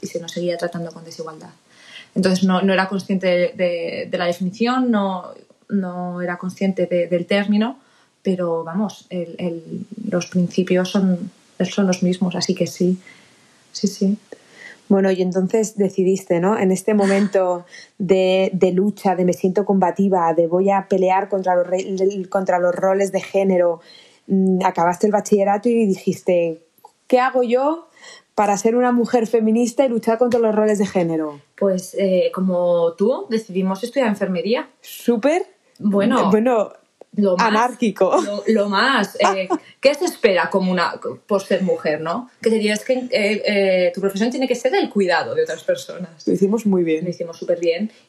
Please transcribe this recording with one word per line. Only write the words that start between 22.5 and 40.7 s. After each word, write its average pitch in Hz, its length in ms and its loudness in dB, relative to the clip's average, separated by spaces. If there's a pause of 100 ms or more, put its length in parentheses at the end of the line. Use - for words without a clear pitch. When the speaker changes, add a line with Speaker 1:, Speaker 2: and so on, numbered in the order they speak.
Speaker 2:
los 175 140 2
roles 190 380 0
de 190 80 -2
género, 180 640 0 (460)
mm, 190 380 2
acabaste 175 420 0
el 208 60 2
bachillerato 202 560 2
y 233 160 2
dijiste, 180 760 -2 (460)
"¿Qué 247 120 4
hago 254 240 0
yo 277 440 0 (460)
para 202 240 2
ser 226 180 0
una 247 160 2
mujer 233 360 2
feminista 233 580 2
y 262 40 0
luchar 226 280 0
contra 240 220 2
los 220 160 2
roles 214 240 2
de 208 60 2
género?". 160 560 -2 (160)
Speaker 1:
Pues, 185 420 -2
eh, 185 340 2
como 175 600 0
tú, 262 360 0
decidimos 190 540 -4
estudiar 240 240 -2
enfermería. 196 640 -2 (120)
Speaker 2:
Súper. 277 640 0 (340)
Speaker 1:
Bueno. 202 520 2
Speaker 2:
Bueno, 220 400 2 (460)
Speaker 1:
Lo 196 180 2
más, 202 120 2
Speaker 2:
Anárquico. 220 760 2
Speaker 1:
lo, 202 240 -6
lo 208 220 2
más, 208 500 0
eh, 190 300 0 (140)
Speaker 2:
<laughs> - 180 -20
Speaker 1:
¿qué 277 120 6
se 294 120 -2
espera 185 440 2
como 190 220 0